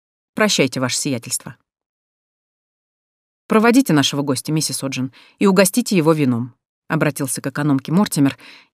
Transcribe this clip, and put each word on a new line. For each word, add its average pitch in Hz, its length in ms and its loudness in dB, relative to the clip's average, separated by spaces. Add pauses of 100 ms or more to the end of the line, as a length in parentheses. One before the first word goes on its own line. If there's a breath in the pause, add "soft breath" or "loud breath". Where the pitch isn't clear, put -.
(340)
"Прощайте, 170 460 0
ваше 127 180 -4
сиятельство". 123 580 -8 (1900)
"Проводите 220 440 4
нашего 143 280 2
гостя, 143 300 -4
миссис 151 320 -4
Оджин, 131 280 -6 (280 soft breath)
и 202 80 4
угостите 196 500 2
его 160 160 4
вином", 127 420 -2 (320)
обратился 147 540 -4
к - 60 -6
экономке 143 440 -2
Мортимер, 160 460 0 (360 loud breath)